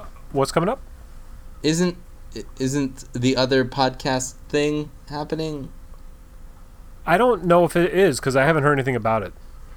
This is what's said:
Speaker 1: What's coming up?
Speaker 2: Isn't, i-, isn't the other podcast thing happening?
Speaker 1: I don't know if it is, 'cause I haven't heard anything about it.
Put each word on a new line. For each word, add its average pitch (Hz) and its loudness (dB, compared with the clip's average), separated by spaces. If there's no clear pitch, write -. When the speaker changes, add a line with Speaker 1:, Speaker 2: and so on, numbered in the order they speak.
Speaker 1:
What's 135 0
coming 170 2
up? 269 -2
Speaker 2:
Isn't, 175 2
i-, 107 -10
isn't 135 -4
the 123 2
other 131 2
podcast 131 -2
thing 151 -2
happening? 151 -6
Speaker 1:
I 165 4
don't 220 4
know 175 8
if - 0
it 170 2
is, 170 4
'cause 131 0
I 135 6
haven't 156 4
heard 147 6
anything 131 2
about 113 2
it. 87 -8